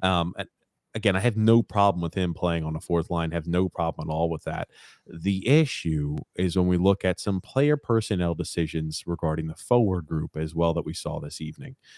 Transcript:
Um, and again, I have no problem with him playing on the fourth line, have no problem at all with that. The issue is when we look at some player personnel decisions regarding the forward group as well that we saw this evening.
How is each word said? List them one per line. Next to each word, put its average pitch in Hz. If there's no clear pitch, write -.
Um, 90
and 95
again, 101
I 95
have 110
no 113
problem 101
with 85
him 90
playing 85
on 78
the 80
fourth 85
line, 82
have 82
no 90
problem 80
at 78
all 82
with 80
that. 80
The 190
issue 80
is 90
when 90
we 90
look 95
at 90
some 95
player 147
personnel 95
decisions 78
regarding 80
the 80
forward 101
group 78
as 80
well 82
that 82
we 82
saw 76
this 73
evening. 78